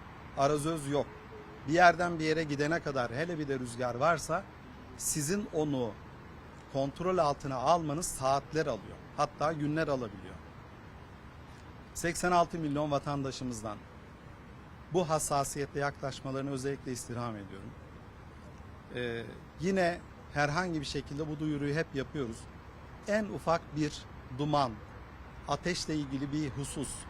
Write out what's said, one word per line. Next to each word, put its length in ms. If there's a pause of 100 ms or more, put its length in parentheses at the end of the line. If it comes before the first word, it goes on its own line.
(380)
arazöz 520
yok. 160 (600)
Bir 40
yerden 460
bir 60
yere 200
gidene 360
kadar 320
hele 260
bir 100
de 100
rüzgar 360
varsa 500 (520)
sizin 560
onu 380 (800)
kontrol 460
altına 380
almanız 500
saatler 600
alıyor. 300 (200)
Hatta 360
günler 360
alabiliyor. 460 (1600)
Seksen 380
altı 260
milyon 320
vatandaşımızdan 880 (1120)
bu 180
hassasiyetle 680
yaklaşmalarını 680
özellikle 420
istirham 440
ediyorum. 340 (1200)
Ee, 280 (380)
yine 380 (360)
herhangi 460
bir 60
şekilde 420
bu 100
duyuruyu 360
hep 200
yapıyoruz. 420 (720)
En 160
ufak 520
bir 260 (360)
duman, 340 (760)
ateşle 460
ilgili 380
bir 180
husus 440 (160)